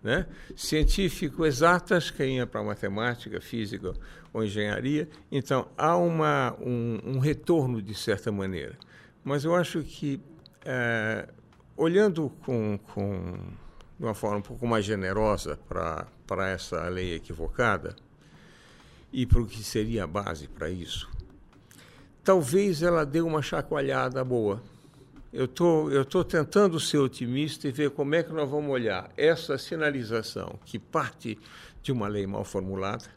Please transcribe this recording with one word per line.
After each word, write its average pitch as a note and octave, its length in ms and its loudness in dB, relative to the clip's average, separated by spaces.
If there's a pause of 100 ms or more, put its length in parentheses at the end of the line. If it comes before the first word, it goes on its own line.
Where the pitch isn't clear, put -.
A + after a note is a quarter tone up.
né? A#2+ 240 0 (300)
Científico-exatas, E3 1500 2
quem C3 280 -2
ia A#2+ 100 0
pra G#2+ 160 -6
matemática, G#2 760 -2
física G2+ 520 -6 (380)
ou A2 100 -2
engenharia. A2 680 0 (200)
Então, C3 380 0 (100)
há E3 200 4
uma, D3+ 600 2
um, A#2 460 -2
um C3 160 -2
retorno, C3+ 640 2
de G2+ 120 -8
certa G#2+ 380 -2
maneira. F#2+ 460 -4 (440)
Mas C#3 220 -2
eu E3 100 2
acho F3 300 0
que, - 380 -6 (420)
eh, A#2 640 0 (480)
olhando E3 540 4 (160)
com, G#2+ 340 0 (140)
com, F#2 440 -4 (640)
de - 60 -6
uma A2 80 -2
forma G#2 240 -2
um G#2 40 -2
pouco A2+ 240 -8
mais A2 200 2
generosa F#2+ 840 0
pra, E2 400 -4 (180)
pra F#2+ 220 -2
essa F2 400 -4
lei F#2 280 -2
equivocada, E2+ 840 -2 (1160)
e B2 100 0
pro A#2+ 200 6
que G2+ 180 -12
seria A2 400 -2
a E2 40 -4
base E2 420 -6
pra D2+ 200 -6
isso, F2 400 -8 (1120)
talvez F3 640 4
ela E3+ 220 4
dê D3+ 160 0
uma D#3 200 0
chacoalhada C3+ 840 -2
boa. A#2 360 0 (720)
Eu B2+ 160 -2
tô, D#3 420 4
eu C#3 140 4
tô F3+ 200 2
tentando E3+ 580 4
ser - 160 2
otimista C3+ 680 0
e C#3 60 0
ver C#3+ 200 0
como C#3+ 220 -2
é E3 100 4
que E3 100 -6
nós D3 160 -2
vamos D3 200 -2
olhar A2 460 0
essa D3+ 420 2
sinalização A#2 1080 -4
que - 120 -10
parte A#2+ 640 -4 (420)
de C#3 120 -2
uma G#2 160 -2
lei G2+ 180 -2
mal G#2 160 -4
formulada G2 600 -4 (120)